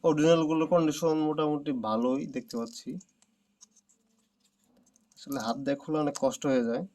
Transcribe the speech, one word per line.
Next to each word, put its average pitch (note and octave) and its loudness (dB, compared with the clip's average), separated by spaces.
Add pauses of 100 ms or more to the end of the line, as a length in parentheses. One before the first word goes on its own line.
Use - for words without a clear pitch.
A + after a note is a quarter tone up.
অরিজিনালগুলোর D#3+ 4
কন্ডিশন D#3+ 2
মোটামুটি D3+ 0
ভালোই A#2+ -2
দেখতে B2 -10
পাচ্ছি। A#2 -10 (2250)
আসলে - -8
হাত A#2 -4
দিয়ে C#3 -2
খোলা D#3 -4
অনেক D3 0
কষ্ট C3 0
হয়ে C3 2
যায় B2+ -2